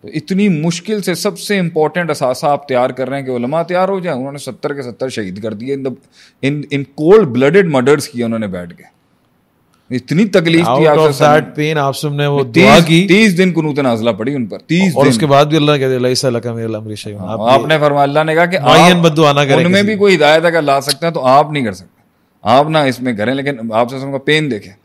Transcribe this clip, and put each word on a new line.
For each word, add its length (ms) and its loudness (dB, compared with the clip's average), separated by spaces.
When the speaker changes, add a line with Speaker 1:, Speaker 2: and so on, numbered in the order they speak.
Speaker 1:
तो 60 -18
इतनी 400 -2
मुश्किल 520 -4
से 140 -4
सबसे 420 -6
इंपॉर्टेंट 540 -2
असासा 360 -4
आप 220 -2
तैयार 220 0
कर 160 -6
रहे 120 -6
हैं 60 -10
कि 80 -6
उलमा 300 -4
तैयार 260 -2
हो 120 -4
जाए, 120 -6
उन्होंने 260 -10
सत्तर 340 -10
के 100 -10
सत्तर 260 -8
शहीद 300 -8
कर 140 -8
दिए, 240 -8
in 60 -10
the, 120 -6
in, 180 -4
in 120 -4
cold 360 4
blooded 380 2
murders 320 2
किए 160 -8
उन्होंने 240 -4
बैठ 260 -12
के। 200 -20
इतनी 340 -2
तकलीफ 360 2
थी 20 2
Speaker 2:
Out 240 2
Speaker 1:
आप 100 4
Speaker 2:
of 140 4
Speaker 1:
सल्लल्लाहु 280 4
Speaker 2:
that 200 -10
pain, 180 -2
आप 160 -2
सबने 340 -4
वो 160 -2
Speaker 1:
तीस, 200 2
Speaker 2:
दुआ 160 6
की। 280 2
Speaker 1:
तीस 240 4
दिन 200 2
कुनूत 280 -2
नाज़िला 320 0
पड़ी 240 -4
उन 120 -4
पर, 100 -12
तीस 380 0
Speaker 2:
और 80 2
Speaker 1:
दिन। 100 4
Speaker 2:
उसके 120 0
बाद 220 4
भी 80 0
अल्लाह 200 2
ने 40 -2
कह 80 -2
दिया, 120 -2
"लैसा 300 -2
लका 240 -6
मिनल 200 -6
अमरि 220 -10
शैउन।" 240 -14
Speaker 1:
हाँ, 140 -8
Speaker 2:
आप 60 -6
ये 240 2
Speaker 1:
आपने 140 2
फरमाया, 260 2
अल्लाह 200 0
ने 120 -2
कहा 100 4
कि 140 -2
Speaker 2:
मुअय्यन 380 6
Speaker 1:
आप 60 0
Speaker 2:
बद्दुआ 300 4
ना 120 2
करें 100 2
Speaker 1:
उनमें 160 2
Speaker 2:
किसी 120 2
Speaker 1:
भी 100 0
Speaker 2:
को। 60 -6
Speaker 1:
कोई 120 4
हिदायत 340 4
अगर 160 2
ला 180 0
सकता 280 -6
है 60 -4
तो 60 -4
आप 340 4
नहीं 100 -2
कर 100 -4
सकते, 300 -20
आप 240 2
ना 160 0
इसमें 320 -4
करें, 160 -2
लेकिन 200 -4
आप 40 -10
सल्लल्लाहु 280 -2
अलैहि 120 -10
वसल्लम 140 -10
का 60 -6
पेन 320 -2
देखें। 360 -10